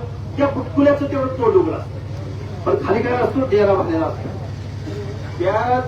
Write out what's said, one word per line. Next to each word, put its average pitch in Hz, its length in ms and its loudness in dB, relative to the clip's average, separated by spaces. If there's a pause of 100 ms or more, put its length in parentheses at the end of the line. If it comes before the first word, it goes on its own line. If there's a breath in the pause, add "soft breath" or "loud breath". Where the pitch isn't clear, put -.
(360)
त्या 277 100 4
बुटकुल्याचं 277 600 2
तेवढं 269 200 -2
तोंड - 280 2
उघडं 160 220 4
असतं. - 220 -8 (680)
पण - 220 0
खाली 220 160 2
काय 240 100 0
असतो? 247 280 0 (100)
डेरा 196 240 6
भरलेला 165 320 0
असतो. - 220 -4 (1080)
त्या, 226 500 2